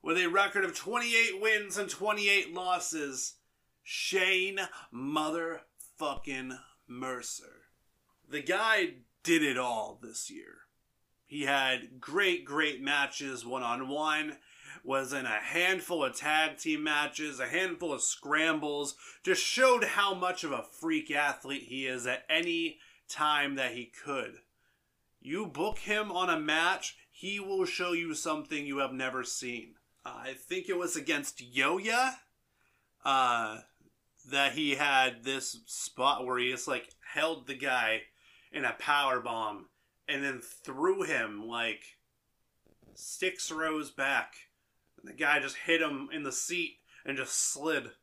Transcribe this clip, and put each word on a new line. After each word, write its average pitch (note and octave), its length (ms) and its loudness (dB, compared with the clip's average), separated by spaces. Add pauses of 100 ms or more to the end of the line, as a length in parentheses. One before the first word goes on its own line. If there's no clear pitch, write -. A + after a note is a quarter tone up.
With E3 160 0
a F3+ 100 4
record G3 380 4
of E3 100 -4
twenty-eight A3+ 640 2
wins G#3 360 2
and G3+ 120 -4
twenty-eight G3+ 640 0
losses, F3 800 -4 (460)
Shane F#3+ 800 0 (340)
motherfucking C#3+ 1600 -4 (280)
Mercer. B2+ 760 -8 (680)
The D3 120 -4
guy F#3+ 540 2 (280)
did E3 180 6
it C3+ 160 4
all A2+ 440 0
this A2+ 280 -10
year. G1+ 260 -14 (720)
He D3 180 -6
had C3 580 0
great, F3+ 420 2
great C#3+ 380 0
matches C#3 640 -2
one-on-one, C3+ 920 -2 (460)
was C3+ 300 0
in C3 120 -2
a G#2+ 140 0
handful F3 640 0
of B2+ 120 0
tag D3+ 420 2
team D3+ 260 -2
matches, D3 560 -2
a B2+ 80 -2
handful E3+ 460 -2
of C3 80 -2
scrambles, D3 960 0 (280)
just F3+ 180 2
showed B3 420 6
how G3+ 300 2
much F3+ 300 -2
of D#3 80 -4
a A#2 140 -4 (140)
freak D#3+ 300 0
athlete C#3 540 0
he C3 240 -6
is B2+ 180 -4
at B2+ 240 -2
any E3 480 0 (320)
time D3 460 2
that C3 160 0
he A#2+ 140 -8
could. B2+ 500 -6 (840)
You F3+ 260 -4
book E3 320 -2
him G#3+ 320 -2
on F3+ 180 2
a D#3+ 100 4
match, E3 580 2 (120)
he G3+ 300 -8
will F#3+ 260 0
show F3 280 -2
you E3+ 200 0
something D3+ 520 -4
you C#3 140 -2
have C3+ 120 2
never B2+ 320 -4
seen. A#2+ 520 -8 (300)
Uh, A#2+ 200 -12
I C3+ 80 -6
think F#3 360 -6
it F#3 80 0
was F3 180 0
against C#3+ 460 -2 (140)
Yoya, A3 600 2 (880)
uh, A#2+ 540 4 (720)
that C#3 220 4
he C#3+ 240 2
had C3 480 4
this C3+ 420 -4
spot C3 600 0
where B2 120 0
he B2 140 2
just, B2 160 -6
like, B2 220 -4 (240)
held D3+ 340 0
the C#3 80 -6
guy A#2+ 460 2 (500)
in C#3+ 140 -2
a A2+ 80 0
power C#3 460 2
bomb A2+ 500 -4 (400)
and C#3 120 0
then C3 200 -4
threw F3+ 640 -2
him, A2+ 440 -2
like, A#2 360 -4 (1120)
six - 560 -6
rows D#3 400 -2
back. C3+ 440 0 (680)
And - 100 -18
the - 80 -18
guy D3 220 4
just C3+ 160 -4
hit E3 260 2
him C#3+ 300 -2
in D3+ 120 -6
the C3+ 100 -4
seat - 460 -4 (260)
and C3+ 100 -6
just - 380 -2
slid. D3 380 -2 (120)